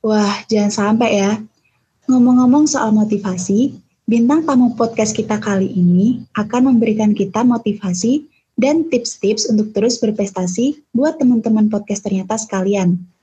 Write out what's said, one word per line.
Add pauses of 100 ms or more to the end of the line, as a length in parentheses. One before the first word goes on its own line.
Wah,
jangan
sampai
ya. (720)
Ngomong-ngomong
soal
motivasi, (320)
bintang
tamu
podcast
kita
kali
ini (160)
akan
memberikan
kita
motivasi (320)
dan
tips-tips
untuk
terus
berprestasi (160)
buat
teman-teman
podcast
ternyata
sekalian. (260)